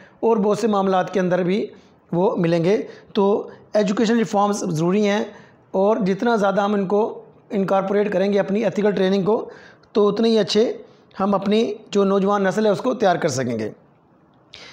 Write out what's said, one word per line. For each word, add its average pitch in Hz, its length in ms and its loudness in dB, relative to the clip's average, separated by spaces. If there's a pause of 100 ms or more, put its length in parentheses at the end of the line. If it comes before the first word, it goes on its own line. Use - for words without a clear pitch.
(220)
और 226 160 2
बहुत 208 220 0
से 233 80 0
मामलात 190 440 0
के 196 80 0
अंदर 180 240 0
भी 190 140 0 (540)
वो 180 240 0
मिलेंगे। 170 400 2 (380)
तो 202 360 0 (260)
एजुकेशन 214 420 2
रिफॉर्म्स 202 460 0
ज़रूरी 180 400 0
हैं 208 220 0 (480)
और 208 300 2
जितना 196 320 0
ज़्यादा 196 260 0
हम 202 140 0
इनको 202 440 -2 (320)
इनकॉर्पोरेट 196 560 0
करेंगे 196 300 0
अपनी 190 260 0
एथिकल 208 280 0
ट्रेनिंग 190 320 0
को, 214 260 -2 (440)
तो 208 140 4
उतने 226 200 0
ही 226 80 2
अच्छे 214 480 0 (340)
हम 196 160 0
अपनी 202 260 0 (320)
जो 196 120 2
नौजवान 196 420 0
नस्ल 214 200 0
है 208 60 4
उसको 254 220 -2
तैयार 180 240 2
कर 170 120 -2
सकेंगे। 120 400 -4 (1040)